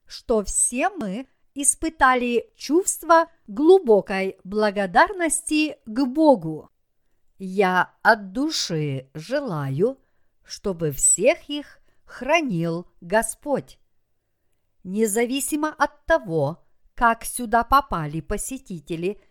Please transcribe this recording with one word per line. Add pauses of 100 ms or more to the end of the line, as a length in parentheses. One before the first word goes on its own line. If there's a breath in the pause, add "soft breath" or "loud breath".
что
все
мы (280)
испытали
чувство (180)
глубокой
благодарности (100)
к
Богу. (640)
Я
от
души
желаю, (460)
чтобы
всех
их (240)
хранил (140)
Господь. (1080)
Независимо
от
того, (300)
как
сюда
попали
посетители